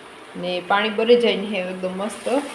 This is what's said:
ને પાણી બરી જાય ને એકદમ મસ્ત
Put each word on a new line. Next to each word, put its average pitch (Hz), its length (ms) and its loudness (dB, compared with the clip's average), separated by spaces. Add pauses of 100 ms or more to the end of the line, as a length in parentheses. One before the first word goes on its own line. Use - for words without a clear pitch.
(360)
ને 180 320 -4
પાણી 208 220 2
બરી 226 320 6
જાય 208 140 4
ને 202 220 -4
એકદમ 185 400 -4
મસ્ત 208 320 -6 (260)